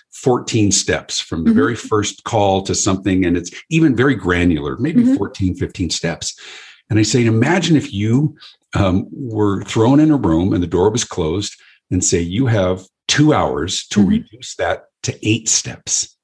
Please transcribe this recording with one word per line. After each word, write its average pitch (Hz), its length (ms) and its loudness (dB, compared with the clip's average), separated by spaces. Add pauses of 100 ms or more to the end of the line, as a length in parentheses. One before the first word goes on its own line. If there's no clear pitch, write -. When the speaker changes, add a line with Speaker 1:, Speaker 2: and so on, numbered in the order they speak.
(120)
Speaker 1:
fourteen 113 600 0
steps - 480 -4
from 80 240 -6
the 82 60 2
Speaker 2:
Mm-hmm. 214 100 4
Speaker 1:
very 120 160 0
first - 480 -4
call 101 400 0
to 92 120 -2
something. 95 500 0
And 87 100 2
it's 85 160 -6 (180)
even 160 260 4
very 123 200 2
granular, 87 640 0
maybe 170 240 2
Speaker 2:
Mm-hmm. 254 140 4
Speaker 1:
fourteen, 92 400 -2
fifteen 85 340 -4
steps. - 480 -6 (520)
And 107 100 2
I - 20 4
say, 120 240 2
imagine 156 500 2
if - 160 0
you, 113 440 0 (400)
um, 95 360 0
were 104 520 -2
thrown 120 360 2
in 156 120 4
a 147 60 4
room 95 360 2
and 98 80 0
the 85 60 -2
door 90 240 2
was 123 120 -2
closed 90 520 -6 (340)
and 90 140 -2
say, 90 180 0
"You 92 240 -2
have 95 380 0 (240)
two 151 260 4
hours 82 540 -2
to - 140 2
Speaker 2:
Mm-hmm. 90 80 4
Speaker 1:
reduce - 480 -4
that - 260 -4 (200)
to - 140 -6 (100)
eight 107 220 -2
steps." - 760 -4